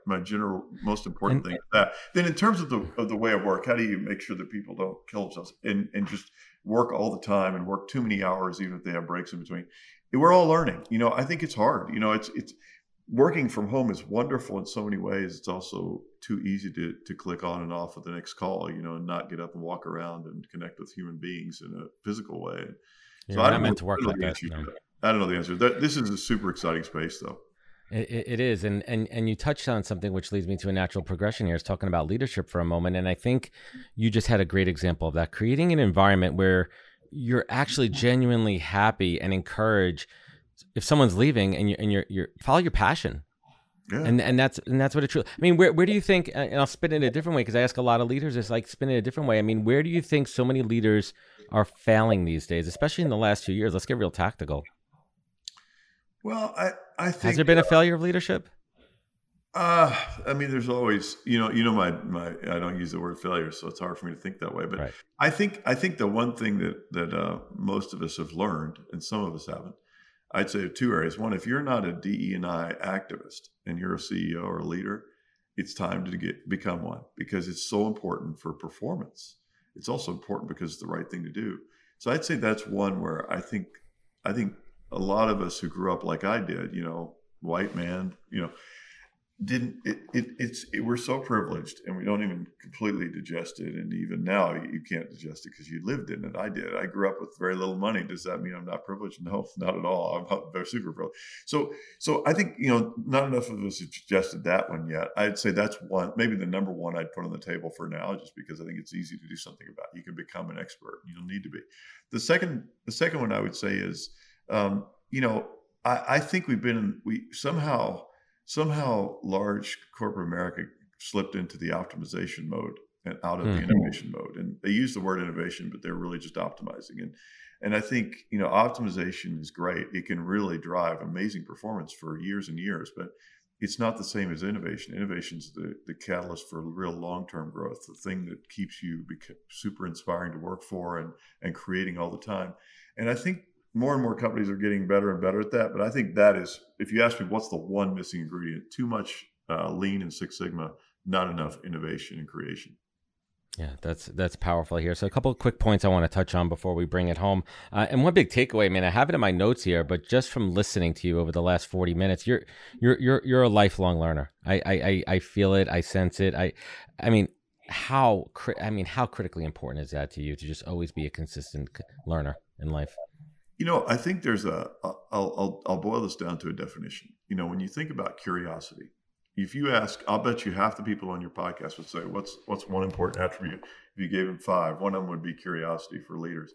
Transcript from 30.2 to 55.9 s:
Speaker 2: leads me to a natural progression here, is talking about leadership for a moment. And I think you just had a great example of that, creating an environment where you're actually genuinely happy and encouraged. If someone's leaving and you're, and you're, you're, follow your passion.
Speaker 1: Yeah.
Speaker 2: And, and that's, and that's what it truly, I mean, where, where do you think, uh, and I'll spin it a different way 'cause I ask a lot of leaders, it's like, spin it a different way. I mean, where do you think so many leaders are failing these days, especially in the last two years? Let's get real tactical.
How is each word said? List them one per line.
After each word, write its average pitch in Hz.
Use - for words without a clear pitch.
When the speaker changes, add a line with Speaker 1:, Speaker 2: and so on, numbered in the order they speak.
Speaker 2:
leads 98
me 95
to 95
a 95
natural 92
progression 98
here, 85
is -
talking 98
about 82
leadership 107
for 90
a 85
moment. 87
And 92
I 90
think -
you 113
just 104
had 110
a 90
great 95
example 85
of 76
that, 82
creating 139
an 156
environment 95
where 92
you're 123
actually 131
genuinely 120
happy 92
and 95
encouraged. 95
If 113
someone's 131
leaving 107
and 101
you're, -
and 104
you're, 98
you're, 95
follow 151
your 175
passion. 107
Speaker 1:
Yeah. 123
Speaker 2:
And, 123
and 127
that's, 131
and 131
that's 139
what 151
it 139
truly, 147
I -
mean, 175
where, 185
where 170
do 208
you 208
think, 185
uh, 139
and 139
I'll 139
spin 156
it 151
a 127
different 156
way 123
'cause 104
I 120
ask 127
a 127
lot 117
of 120
leaders, 139
it's 110
like, 117
spin -
it 127
a 117
different 127
way. 110
I 107
mean, 110
where 135
do 170
you 170
think 147
so -
many 127
leaders 107
are 107
failing 110
these 82
days, 85
especially 151
in 147
the 107
last 104
two 95
years? 104
Let's 95
get 127
real 98
tactical. 76